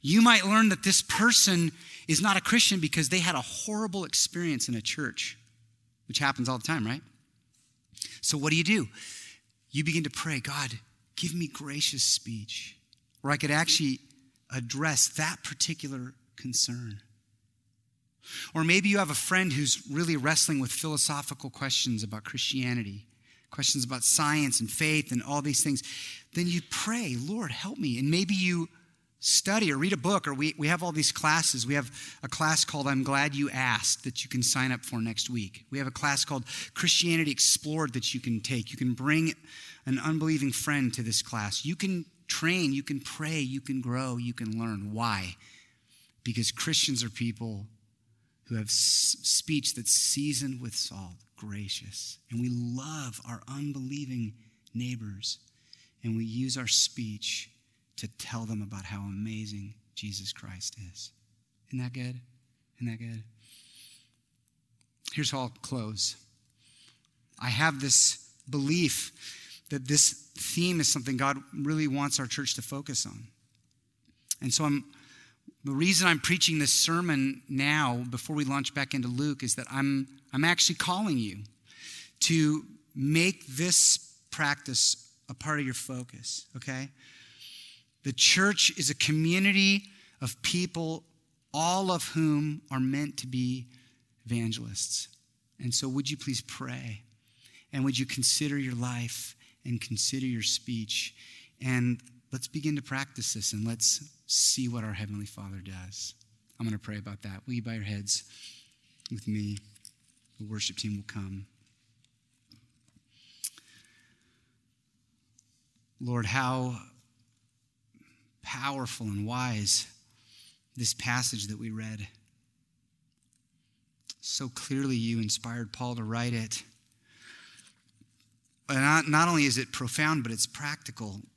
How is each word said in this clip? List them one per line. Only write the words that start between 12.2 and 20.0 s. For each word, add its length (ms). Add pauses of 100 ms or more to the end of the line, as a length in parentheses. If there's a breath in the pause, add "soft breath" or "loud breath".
where 100
I 60
could 140
actually 500 (480)
address 600
that 360
particular 680 (220)
concern." 680 (1500 loud breath)
Or 100
maybe 240
you 80
have 140
a 40
friend 380
who's 340
really 300